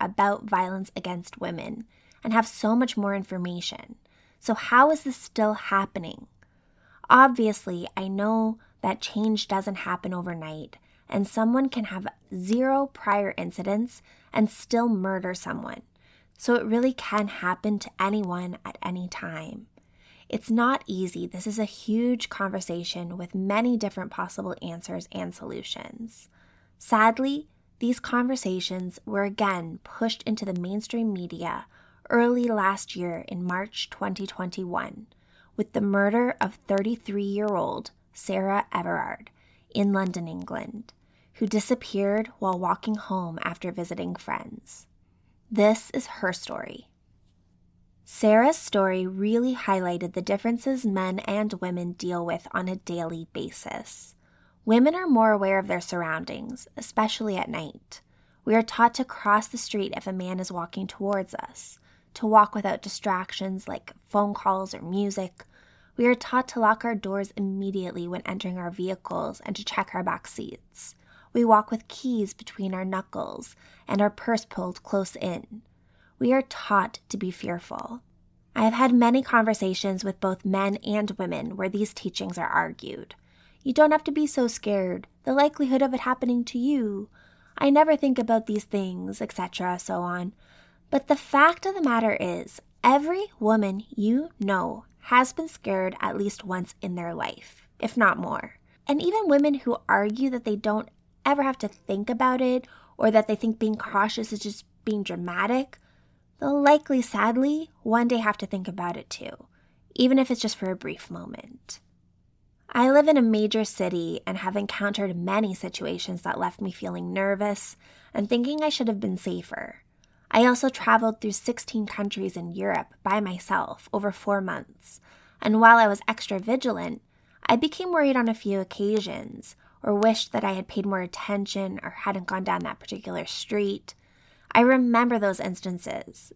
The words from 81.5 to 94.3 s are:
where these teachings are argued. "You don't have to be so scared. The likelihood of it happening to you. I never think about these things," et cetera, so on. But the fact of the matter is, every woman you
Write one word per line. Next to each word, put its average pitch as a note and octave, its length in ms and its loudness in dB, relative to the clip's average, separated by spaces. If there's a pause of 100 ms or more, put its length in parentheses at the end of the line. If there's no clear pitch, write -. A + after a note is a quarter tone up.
where G3 120 -2
these G#3 260 -2
teachings F#3 420 -8
are E3+ 120 -2
argued. - 640 -4 (480)
"You C4 100 -2
don't D4+ 200 8
have D#4 100 4
to - 80 -4
be D4+ 160 2
so B3+ 220 2
scared. F#3+ 580 -2 (160)
The C4 100 0
likelihood C#4 480 4
of C4 140 2
it B3 60 -2
happening B3 460 0
to - 120 -6
you. A#3 500 0 (480)
I C#4 140 4
never D4+ 260 8
think C4+ 220 2
about A3+ 280 2
these G#3 180 -2
things," F#3+ 580 -6
et G#3 80 -6
cetera, F3+ 480 -4
so F3+ 240 -4
on. F3+ 320 -4 (560)
But C#4 160 0
the D4 80 4
fact D4+ 520 4
of G4 100 -2
the F4+ 60 -4
matter A#3 320 2
is, - 460 -6 (220)
every D#4 440 4 (120)
woman G#3+ 500 2
you A#3+ 420 0 (100)